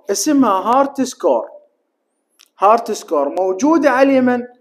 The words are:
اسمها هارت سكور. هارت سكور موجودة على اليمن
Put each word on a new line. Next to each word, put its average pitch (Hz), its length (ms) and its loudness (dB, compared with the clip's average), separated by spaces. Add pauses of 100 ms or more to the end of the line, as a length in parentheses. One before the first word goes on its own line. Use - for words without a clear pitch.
(120)
اسمها 262 400 0
هارت 254 500 0
سكور. 135 440 -2 (1120)
هارت 220 320 2
سكور 147 380 -4
موجودة 190 640 0
على 269 180 2
اليمن 254 340 0 (180)